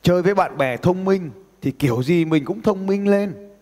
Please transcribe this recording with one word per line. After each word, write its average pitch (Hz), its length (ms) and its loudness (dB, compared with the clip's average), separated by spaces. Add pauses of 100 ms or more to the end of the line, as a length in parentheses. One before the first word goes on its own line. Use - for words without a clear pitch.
Chơi 180 200 2
với 196 140 2
bạn 165 220 0
bè 127 200 0
thông 185 280 0
minh 185 260 0 (300)
thì 139 100 -2
kiểu 127 320 -2
gì 165 220 2
mình 156 200 0
cũng 208 160 -6
thông 190 260 -2
minh 202 220 0
lên. 202 400 -2 (120)